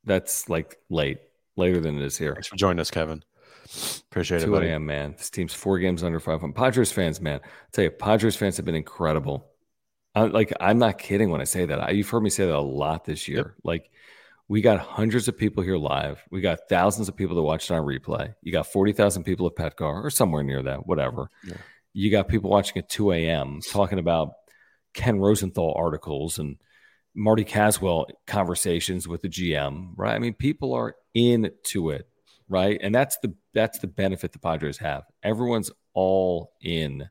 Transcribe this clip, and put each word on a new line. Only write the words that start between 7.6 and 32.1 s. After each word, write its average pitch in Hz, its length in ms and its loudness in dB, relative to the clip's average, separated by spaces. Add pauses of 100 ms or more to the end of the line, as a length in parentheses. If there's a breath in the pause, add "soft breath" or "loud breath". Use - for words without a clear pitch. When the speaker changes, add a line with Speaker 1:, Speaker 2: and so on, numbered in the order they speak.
Speaker 1:
tell 101 120 2
you, 80 60 2
Padres 107 460 2
fans 98 200 -2
have 82 100 -6
been 85 80 -2
incredible. 78 720 -2 (680)
Uh, 110 180 6
like, 107 280 2
I'm 104 180 6
not 117 200 4
kidding 101 320 2
when 78 100 0
I 67 40 -4
say 87 220 0
that. 73 140 -2
I, - 100 -2
you've 98 180 2
heard 117 140 0
me 104 80 2
say 95 160 0
that 82 100 2
a 73 40 2
lot 71 440 -2
this - 240 -8
year. 71 100 -4
Speaker 2:
Yep. - 160 -6 (100)
Speaker 1:
Like, 85 260 -4 (580 soft breath)
we 104 140 2
got 104 180 6
hundreds 110 480 0
of - 80 -4
people 104 260 0
here 92 140 0
live. 73 540 -2
We 95 100 -6
got 90 300 -2
thousands 95 400 4
of - 60 -16
people 90 200 -2
that 82 60 2
watched 78 280 0
on 82 120 0
replay. 71 600 -4
You 82 100 -6
got 82 140 0
forty 101 260 4
thousand 95 320 4
people 92 220 0
at 82 80 -2
Petco 82 280 -4 (220)
or 147 60 -4
somewhere 82 320 2
near 67 200 -2
that, 67 240 -6
whatever. 67 440 -2 (140 loud breath)
Speaker 2:
Yeah. 87 120 -14 (360 loud breath)
Speaker 1:
You 101 180 0
got 101 180 4
people 98 220 0
watching 98 280 2
at 87 100 -8
two 101 240 2
A 82 160 2
M 73 320 -2 (100)
talking 98 280 0
about 82 340 0 (640 soft breath)
Ken 113 240 0
Rosenthal 95 580 2
articles 78 600 -4
and 73 180 -6 (580 soft breath)
Marty 110 300 4
Caswell 98 600 2 (200)
conversations 90 800 -2
with 82 140 -8
the 98 80 -6
G 85 260 -2
M, 73 420 -4
right? 104 180 -2
I 107 40 -2
mean, 117 160 -2
people 139 380 -2
are 120 240 -4 (160)
into 113 760 2
it, 71 180 -8 (400 soft breath)